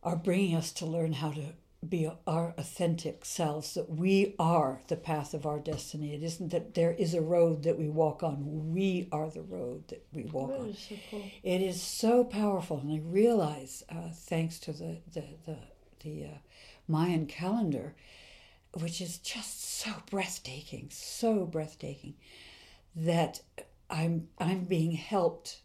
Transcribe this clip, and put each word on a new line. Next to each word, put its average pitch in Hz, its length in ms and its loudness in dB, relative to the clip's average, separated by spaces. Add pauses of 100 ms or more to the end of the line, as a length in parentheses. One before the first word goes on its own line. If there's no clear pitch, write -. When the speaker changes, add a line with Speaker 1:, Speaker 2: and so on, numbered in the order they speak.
Speaker 1:
are 170 120 0
bringing 180 400 2
us 160 180 0
to - 120 -6
learn 160 280 0
how 147 180 -2
to 147 220 -8 (340)
be 160 200 2 (200)
our 170 320 0
authentic 165 640 -2
selves, 156 480 -2
that 165 160 -2
we 190 480 4
are 156 500 4
the 165 80 0
path 156 380 -2
of 156 140 -4
our 151 100 -2
destiny. 151 560 -6
It 147 80 -6
isn't 165 280 -4
that 165 260 -2
there 170 160 6
is 165 240 2
a 170 60 4
road 165 420 6
that 165 160 4
we 156 100 0
walk 156 320 2
on. 151 500 -2
We 185 400 2
are 156 200 -2
the 160 100 -10
road 160 460 -8
that - 260 -14
we 156 120 -6
walk 156 260 -4
Speaker 2:
That 269 80 -4
Speaker 1:
on. 233 100 -6
Speaker 2:
is 202 100 -12
so - 160 -14 (140)
cool. 208 140 -10 (180)
Speaker 1:
It 185 200 2
is 185 200 0
so 240 420 6
powerful. 202 560 0
And 143 120 -4
I 156 120 0
realize, 170 880 2
uh, 165 240 -8
thanks 165 460 -2
to - 140 -8
the, 165 240 -8 (140)
the, 151 120 -8 (220)
the, 156 120 -8 (460)
the, 151 220 -8
uh, 147 120 -14 (500)
Mayan 160 380 4
calendar, 170 680 -2 (760)
which 170 280 -6
is 175 160 -8
just - 640 -8
so 214 120 -6 (180)
breathtaking, - 840 -6
so 220 540 0
breathtaking, 156 680 -6 (840)
that 165 460 2 (480)
I'm, 165 380 0 (100)
I'm 180 280 0
being 170 260 4
helped 170 720 0